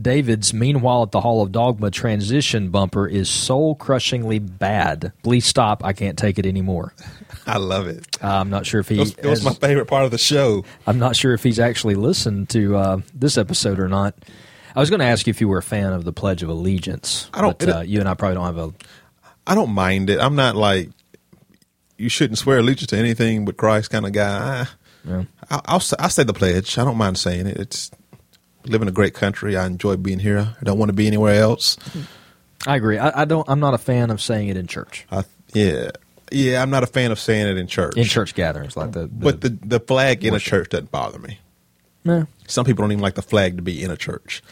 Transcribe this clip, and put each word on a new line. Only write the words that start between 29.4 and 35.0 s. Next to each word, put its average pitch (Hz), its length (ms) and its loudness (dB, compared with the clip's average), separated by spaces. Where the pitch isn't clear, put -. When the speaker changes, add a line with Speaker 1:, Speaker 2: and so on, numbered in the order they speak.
Speaker 2:
I 92 100 0
enjoy 92 300 -2
being 92 220 -2
here. 104 420 0
I 127 40 -8
don't 113 140 0
wanna 104 140 2
be 107 140 2
anywhere 107 340 4
else. 110 360 2
Speaker 1:
I 139 100 2
agree. 107 220 2
I, 143 240 0
I - 20 4
don't, 156 240 0
I'm 139 120 2
not 143 140 2
a 113 40 0
fan 120 320 0
of 107 100 -4
saying 107 280 -2
it 95 80 -4
in 90 100 -6
church. - 440 -12